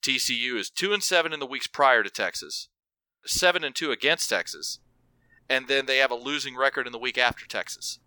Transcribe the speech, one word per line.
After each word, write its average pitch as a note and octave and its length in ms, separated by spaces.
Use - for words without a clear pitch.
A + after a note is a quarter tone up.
T C3 160
C B2 160
U A#2+ 240
is - 100
two G3 240
and G3+ 100
seven E3 300
in D3+ 80
the C#3 60
weeks B2+ 200
prior B2+ 360
to G2 80
Texas, - 580
seven F3 400
and C3+ 100
two D#3 160
against C#3 380
Texas, - 520
and C3 180
then C3+ 200
they C3 100
have C3+ 140
a B2 40
losing C#3 420
record C3+ 300
in A#2+ 60
the A#2 60
week B2 180
after B2 300
Texas. - 600